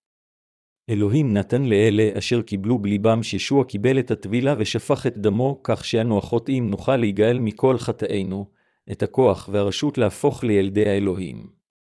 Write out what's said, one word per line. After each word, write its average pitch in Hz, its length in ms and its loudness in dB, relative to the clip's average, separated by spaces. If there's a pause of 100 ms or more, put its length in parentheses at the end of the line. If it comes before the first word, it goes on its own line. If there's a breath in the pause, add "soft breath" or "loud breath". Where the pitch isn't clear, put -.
(880)
אלוהים 110 440 2
נתן 120 300 0
לאלה 107 540 4
אשר 117 240 0
קיבלו 107 380 -2
בליבם 104 440 0
שישוע 123 400 0
קיבל 123 360 0
את 120 120 -2
הטבילה 123 460 -2
ושפך 117 500 -2
את 117 100 -6
דמו, 113 460 0
כך 113 220 -4
שאנו 113 320 0
החוטאים 120 520 -2
נוכל 123 280 0
להיגאל 110 420 2
מכל 117 380 0
חטאינו, 98 680 -4 (460)
את - 120 -6
הכוח 101 480 2
והרשות 101 460 -2
להפוך 120 460 0
לילדי 104 460 2
האלוהים. 92 580 -2 (500)